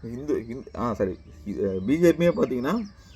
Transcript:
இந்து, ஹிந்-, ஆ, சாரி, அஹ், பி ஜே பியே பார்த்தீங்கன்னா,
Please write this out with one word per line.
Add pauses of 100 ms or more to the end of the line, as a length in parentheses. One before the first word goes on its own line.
இந்து,
ஹிந்-,
ஆ,
சாரி, (280)
அஹ்,
பி
ஜே
பியே
பார்த்தீங்கன்னா, (340)